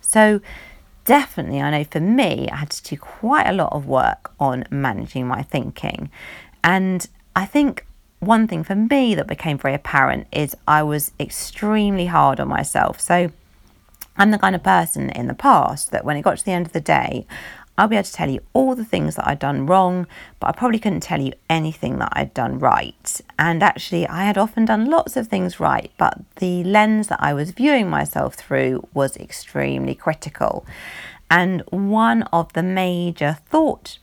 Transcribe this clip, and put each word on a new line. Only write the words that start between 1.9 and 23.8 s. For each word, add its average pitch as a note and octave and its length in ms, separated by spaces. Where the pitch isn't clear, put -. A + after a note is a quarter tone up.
me, F#3+ 500
I C#3+ 60
had D3 140
to - 120
do D3 140
quite - 500
a F3+ 60
lot F#3 180
of C#3+ 140
work C3 520
on B2+ 320
managing C3 580
my B2+ 160
thinking. - 680
And F#3 460
I G3 100
think C#4+ 420
one A3 280
thing E3 160
for G3 120
me A#3 400
that D3 100
became D3 320
very C3+ 160
apparent C3+ 580
is D3+ 240
I D3+ 160
was D3 360
extremely G3+ 840
hard D3 340
on C3+ 80
myself. - 540
So F3 300
I'm G3+ 140
the G#3 80
kind F#3+ 180
of F3+ 60
person E3 480
in - 180
the B2+ 60
past D3+ 560
that - 160
when D3 100
it C#3+ 60
got E3 160
to - 80
the G3 60
end F3 160
of - 60
the D#3+ 60
day, C#3 460
I'll G#3 120
be A3 80
able G3+ 80
to - 100
tell D#3 160
you C3 100
all C4 220
the A3+ 100
things D#3 300
that - 120
I'd C#3+ 120
done C#3 260
wrong, F3+ 400
but - 100
I - 20
probably A#3 260
couldn't G3 220
tell D#3+ 200
you C3+ 140
anything D#3 480
that - 160
I'd C#3 220
done B2+ 240
right. - 600
And E3 240
actually, F3 440